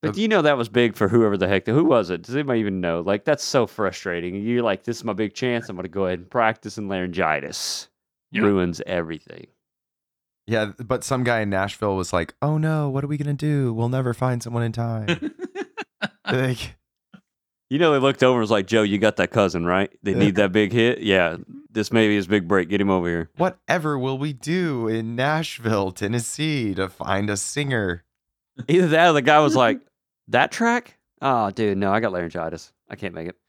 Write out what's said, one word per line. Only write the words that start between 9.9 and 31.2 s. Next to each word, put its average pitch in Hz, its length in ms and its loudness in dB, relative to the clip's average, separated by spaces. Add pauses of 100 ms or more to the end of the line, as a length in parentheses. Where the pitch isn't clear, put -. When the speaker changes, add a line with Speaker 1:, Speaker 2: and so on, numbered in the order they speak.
Speaker 3:
Yeah, 107 320 -2
but 123 260 -4
some 127 200 -2
guy 120 160 0
in 107 100 -2
Nashville 98 460 -2
was 92 160 -4
like, 85 300 -2
"Oh 151 160 0
no, 156 320 -2
what 135 120 -4
are 143 40 -6
we 147 100 -4
gonna 143 160 -4
do? 139 400 0
We'll 113 160 -2
never 131 260 -2
find 123 280 -2
someone 117 200 -4
in 117 100 -2
time." 117 680 -4
Speaker 4:
<laughs> - 20 -14 (920)
Speaker 3:
Like 127 460 -4 (920)
Speaker 1:
You 135 80 -2
know, 165 140 6
they 139 60 4
looked 135 240 2
over 127 160 6
and - 20 2
was 107 100 0
like, 101 160 2
"Joe, 110 160 4
you 104 160 2
got 104 180 2
that 90 140 0
cousin, 90 360 2
right? 92 240 2 (120)
They 101 100 -2
Speaker 3:
Yeah. 90 60 0
Speaker 1:
need 98 180 4
that 98 160 2
big 101 200 2
hit? 120 280 2
Yeah, 92 360 2 (340)
this 107 220 -4
may 113 160 6
be 104 80 4
his 98 100 0
big 95 220 2
break. 92 220 2
Get 101 100 0
him 98 100 0
over 90 180 2
here." 85 280 -4
Speaker 3:
"Whatever 156 640 -2
will 131 200 -4
we 147 140 -6
do 143 560 -4
in 113 280 -4
Nashville, 117 760 -2
Tennessee 117 840 -4
to 95 140 -4
find 98 420 -4
a 104 60 -2
singer?" 107 680 -2 (640)
Speaker 1:
Either 175 200 4
that 165 220 6
or - 20 4
the 147 100 2
guy 151 180 6
was 151 160 4
like, 117 240 4 (240)
Speaker 3:
<laughs> - 240 -20
Speaker 1:
"That 120 240 2
track? - 460 -2 (220)